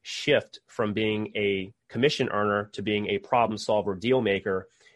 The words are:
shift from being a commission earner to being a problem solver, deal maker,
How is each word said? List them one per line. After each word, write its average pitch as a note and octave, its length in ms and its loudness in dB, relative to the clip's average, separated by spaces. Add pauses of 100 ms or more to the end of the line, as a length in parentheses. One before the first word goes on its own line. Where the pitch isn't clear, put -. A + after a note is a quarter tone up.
shift - 640 -2
from G#2+ 260 -2
being G#2+ 420 -2
a G2+ 380 -2 (160)
commission B2+ 400 0
earner G#2 440 0
to - 100 -10
being G#2 240 -2
a G2+ 100 0
problem A2 400 0
solver, G2+ 380 0
deal B2 260 2
maker, G2 480 0 (260)